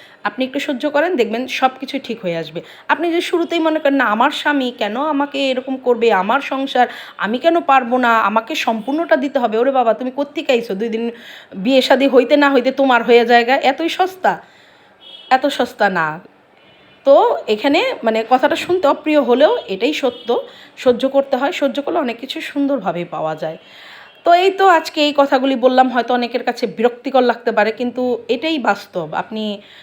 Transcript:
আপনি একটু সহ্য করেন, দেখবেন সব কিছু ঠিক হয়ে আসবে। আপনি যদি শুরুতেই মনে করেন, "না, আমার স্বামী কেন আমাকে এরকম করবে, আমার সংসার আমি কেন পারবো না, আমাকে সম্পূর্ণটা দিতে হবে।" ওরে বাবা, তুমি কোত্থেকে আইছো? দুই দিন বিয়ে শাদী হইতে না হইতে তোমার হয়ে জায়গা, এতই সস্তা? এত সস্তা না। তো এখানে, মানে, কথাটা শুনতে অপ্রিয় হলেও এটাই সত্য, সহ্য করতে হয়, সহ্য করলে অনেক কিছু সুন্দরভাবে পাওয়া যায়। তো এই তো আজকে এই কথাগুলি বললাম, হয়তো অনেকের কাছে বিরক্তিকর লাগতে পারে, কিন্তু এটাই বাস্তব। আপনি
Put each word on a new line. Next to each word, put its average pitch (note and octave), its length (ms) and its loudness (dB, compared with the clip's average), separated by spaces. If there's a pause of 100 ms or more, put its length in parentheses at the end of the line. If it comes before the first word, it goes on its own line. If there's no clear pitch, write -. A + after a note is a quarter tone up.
(240)
আপনি B3+ 200 -4
একটু C4 160 -6
সহ্য C#4+ 300 -4
করেন, D#4 260 0
দেখবেন A#3 300 -2
সব C4 240 0 (100)
কিছু C4+ 240 -8
ঠিক A3+ 160 -8
হয়ে E3+ 160 -4
আসবে। D#3 240 -8 (280)
আপনি D#4+ 240 0
যদি E4+ 80 0
শুরুতেই E4+ 380 -2
মনে D#4+ 200 0
করেন, C#4 160 0
"না, C4+ 100 2
আমার A3+ 260 2
স্বামী C#4 480 -2
কেন G#3+ 180 -4
আমাকে C#4 540 -2
এরকম C4 260 -4
করবে, A#3 360 2
আমার G3+ 280 2
সংসার C4+ 460 -2 (320)
আমি G#3+ 200 -4
কেন E4 220 2
পারবো B3+ 380 2
না, A#3 200 2
আমাকে A3+ 360 0
সম্পূর্ণটা D4 640 -2
দিতে C#4 220 -2
হবে।" A3+ 200 0
ওরে C4 120 2
বাবা, B3 240 2
তুমি B3+ 160 -6
কোত্থেকে C#4+ 420 -4
আইছো? A3+ 220 0
দুই A3 140 -6
দিন A3+ 220 -4 (440)
বিয়ে B3 280 2
শাদী C4+ 260 4
হইতে C4 280 4
না C#4+ 160 4
হইতে B3+ 180 2
তোমার C4 320 2
হয়ে A#3 240 4
জায়গা, A#3+ 300 4
এতই D4 320 0
সস্তা? E4 520 -2 (880)
এত C4 160 2
সস্তা A#3+ 440 0
না। D#3+ 300 -4 (840)
তো F4 420 6
এখানে, D4 480 0 (100)
মানে, A3 260 0
কথাটা C#4 260 2
শুনতে F4+ 320 0
অপ্রিয় D4+ 320 2
হলেও C#4 460 4
এটাই G3+ 260 -2
সত্য, B3 540 -4 (300)
সহ্য B3+ 320 0
করতে C#4 280 0
হয়, D4 160 -2
সহ্য C#4 300 -2
করলে E4+ 160 -4
অনেক A#3+ 220 -4
কিছু D4 200 -10
সুন্দরভাবে A#3 640 -4
পাওয়া D#3 300 -6
যায়। D#3+ 240 -8 (680)
তো E4+ 80 6
এই F4+ 180 4
তো F#4+ 180 2
আজকে D#4+ 320 2
এই D4 160 2
কথাগুলি C4+ 400 2
বললাম, B3+ 320 4
হয়তো A#3+ 260 -2
অনেকের A#3+ 280 -4
কাছে A#3+ 240 -4
বিরক্তিকর A#3+ 560 0
লাগতে A#3 300 0
পারে, G#3+ 200 2
কিন্তু B3 560 -4
এটাই D#4 300 -2
বাস্তব। F#3+ 560 -4
আপনি G#3 480 -8 (200)